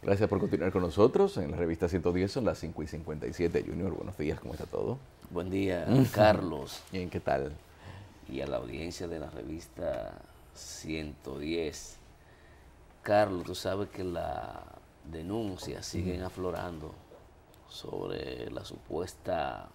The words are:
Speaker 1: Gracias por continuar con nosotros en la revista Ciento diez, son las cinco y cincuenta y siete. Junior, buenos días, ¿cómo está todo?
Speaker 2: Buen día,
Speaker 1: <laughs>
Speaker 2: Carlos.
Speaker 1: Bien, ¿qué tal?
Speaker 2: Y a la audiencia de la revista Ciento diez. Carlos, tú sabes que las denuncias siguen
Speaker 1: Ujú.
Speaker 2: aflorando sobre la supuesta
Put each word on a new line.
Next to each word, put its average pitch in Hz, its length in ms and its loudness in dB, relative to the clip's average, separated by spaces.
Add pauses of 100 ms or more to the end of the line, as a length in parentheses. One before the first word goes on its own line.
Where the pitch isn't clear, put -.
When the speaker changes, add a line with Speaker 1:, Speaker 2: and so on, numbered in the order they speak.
Speaker 1:
Gracias 101 240 4
por 101 100 4
continuar 92 360 4
con 92 80 4
nosotros 107 560 6
en 76 140 -2
la - 60 -2
revista 87 300 2
Ciento 87 240 2
diez, 90 180 4
son 127 140 -2
las 85 160 2
cinco 78 240 -6
y 78 40 -6
cincuenta 78 380 -6
y 64 60 -2
siete. 85 340 2
Junior, - 300 -2
buenos - 220 -8
días, 76 200 0
¿cómo - 160 -8
está - 120 -6
todo? 55 320 -2 (320)
Speaker 2:
Buen 87 200 -4
día, 92 380 0 (120)
Speaker 1:
<laughs> 131 140 6
Speaker 2:
Carlos. 95 680 6 (100)
Speaker 1:
Bien, 90 180 -4
¿qué 87 120 -2
tal? 69 320 2 (760)
Speaker 2:
Y 65 120 -4
a 69 60 -2
la 65 100 -2
audiencia 76 500 -6
de 82 120 -6
la 73 100 -8
revista 67 840 -6 (420)
Ciento 76 840 -6
diez. 78 600 -4 (1000)
Carlos, 101 440 4
tú 92 100 -6
sabes 98 320 -2
que 95 160 -8
las 80 540 -4 (520)
denuncias 90 760 -4
siguen 90 320 -2
Speaker 1:
Ujú. 92 80 -4
Speaker 2:
aflorando 87 680 -4 (760)
sobre 58 840 -6
la 62 140 -8
supuesta 73 1080 -4